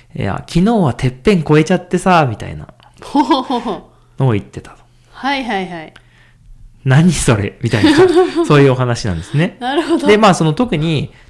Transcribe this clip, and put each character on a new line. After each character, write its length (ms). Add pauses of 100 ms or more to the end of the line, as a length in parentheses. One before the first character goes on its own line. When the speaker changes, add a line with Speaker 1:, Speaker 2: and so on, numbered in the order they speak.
(140)
Speaker 1:
「い 80
や、 260
昨 160
日 120
は 180
て 140
っ 40
ぺ 220
ん 60
越 200
え 40
ち 80
ゃ 40
っ 120
て 100
さ」 300
み 80
た 120
い 80
な 120 (340)
Speaker 2:
ほ 220
ほ 180
ほ 180
ほ。 300 (280)
Speaker 1:
の 100
を 40
言 100
っ 20
て 160
た 120
と。 60 (320)
Speaker 2:
は 260
い 80
は 160
い 80
は 160
い。 100 (880)
Speaker 1:
「何 280
そ 240
れ」 260
み 80
た 100
い 40
な、 60 (320)
Speaker 2:
<laughs> 240
Speaker 1:
そ 120
う 20
い 80
う 40
お 20
話 320
な 80
ん 40
で 60
す 120
ね。 240
Speaker 2:
な 140
る 80
ほ 140
ど。 100
Speaker 1:
で、 120
ま 120
あ、 40
そ 100
の 80
特 240
に、 360 (180)